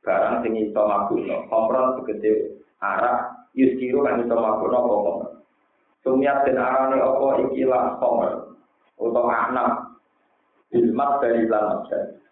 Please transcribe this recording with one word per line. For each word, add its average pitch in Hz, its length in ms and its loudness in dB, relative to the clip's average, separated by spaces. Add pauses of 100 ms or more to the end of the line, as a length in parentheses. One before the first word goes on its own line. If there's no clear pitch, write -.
barang 110 380 0
sing 110 160 -2
iso 104 260 -2
mabukno. - 640 -2
Komron 127 540 0
tegese 107 560 -2 (240)
arak, 101 720 -2
yuskiru 131 520 2
kang 120 160 0
iso 120 140 0
mabukno 110 400 0
apa 120 260 2
komron. 98 300 -4 (760)
Sumiat 139 400 2
den 135 160 2
arane 131 380 0
apa 135 280 2 (200)
iki 131 180 -2
lah 123 320 2
komron, - 600 -2 (440)
utawa 117 480 0
anam. - 480 -2 (720)
Bilmat 135 560 2
dari 113 240 2
lan 107 320 0
masdar. - 400 -6 (100)